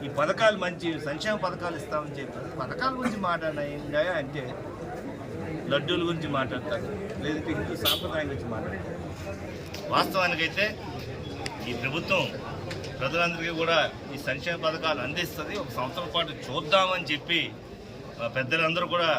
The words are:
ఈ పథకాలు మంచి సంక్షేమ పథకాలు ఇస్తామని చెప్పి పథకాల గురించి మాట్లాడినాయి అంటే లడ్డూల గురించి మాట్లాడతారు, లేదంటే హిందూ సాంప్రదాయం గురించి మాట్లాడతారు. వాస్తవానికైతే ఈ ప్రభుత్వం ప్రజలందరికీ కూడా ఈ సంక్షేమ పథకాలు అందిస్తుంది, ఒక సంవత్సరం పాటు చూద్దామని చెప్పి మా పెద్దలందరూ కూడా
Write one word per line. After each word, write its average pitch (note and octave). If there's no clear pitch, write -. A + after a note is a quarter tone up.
ఈ C#3
పథకాలు G3
మంచి E3+
సంక్షేమ D#3+
పథకాలు F3
ఇస్తామని D3
చెప్పి C3
పథకాల B3
గురించి A3+
మాట్లాడినాయి D3
అంటే C3+
లడ్డూల D#3+
గురించి D#3
మాట్లాడతారు, B2
లేదంటే D#3
హిందూ -
సాంప్రదాయం D#3+
గురించి B2
మాట్లాడతారు. E3
వాస్తవానికైతే E3+
ఈ B2
ప్రభుత్వం E3+
ప్రజలందరికీ E3
కూడా E3
ఈ C3
సంక్షేమ C#3+
పథకాలు D#3
అందిస్తుంది, D#3
ఒక -
సంవత్సరం C#3+
పాటు D#3+
చూద్దామని F3
చెప్పి D#3
మా A#2
పెద్దలందరూ D#3+
కూడా E3+